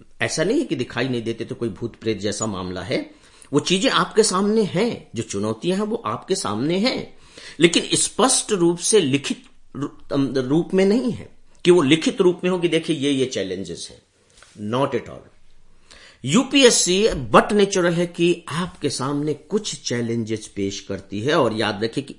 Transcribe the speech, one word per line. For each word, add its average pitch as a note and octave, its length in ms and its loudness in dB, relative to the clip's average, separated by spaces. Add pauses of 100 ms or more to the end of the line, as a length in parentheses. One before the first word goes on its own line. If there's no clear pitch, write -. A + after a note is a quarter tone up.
(200)
ऐसा A#2 220 -2
नहीं A#3 160 2
है D4+ 40 0
कि G3 120 -4
दिखाई B2 340 -2
नहीं A#2+ 140 -2
देते A2 220 -6
तो B2 100 -8
कोई A#2+ 140 -4
भूत A2 260 -8
प्रेत G#2+ 240 -4
जैसा G2+ 260 -4
मामला F#2 360 -6
है, C#3+ 300 -4 (420)
वो C#3 60 2
चीजें F#3 300 2
आपके F3 340 2
सामने G#3 400 2
हैं, F#3 520 -2
जो A2+ 80 -4
चुनौतियां A2 560 -2
हैं G#3+ 60 -2
वो G#3+ 100 -4
आपके A#2 400 -6
सामने C#3 420 -2
हैं, - 400 -2 (420)
लेकिन D#3 340 2
स्पष्ट - 580 0
रूप E3+ 260 2
से G#3+ 220 2
लिखित C#3 440 0 (320)
रू-, C#3 640 -4
रूप C3+ 360 0
में F#3+ 120 4
नहीं A#3 260 2
है G#2+ 180 -10 (360)
कि F3 60 8
वो F3 100 8
लिखित D#3 400 2
रूप F3 220 4
में F3+ 80 0
हो F#3 80 0
कि E3+ 80 0
देखिए E3 280 0
ये, C#3+ 160 0
ये C3 140 0
challenges F#2+ 640 -6
हैं। - 100 -20 (720)
Not C3+ 200 0
at A2+ 120 -2
all। - 240 -18 (1000)
यूपीएससी G#3+ 800 4
but C#3 440 2
natural G3 420 2
है F3 140 0
कि F3 400 0
आपके F3 420 -6
सामने C#3+ 440 -4
कुछ - 480 -6
challenges A#2 640 -4
पेश G2 320 -4
करती G2 420 -10
है, D3 140 0
और B2 180 2
याद G#2+ 300 -2
रखें B2+ 220 -4
कि - 140 -16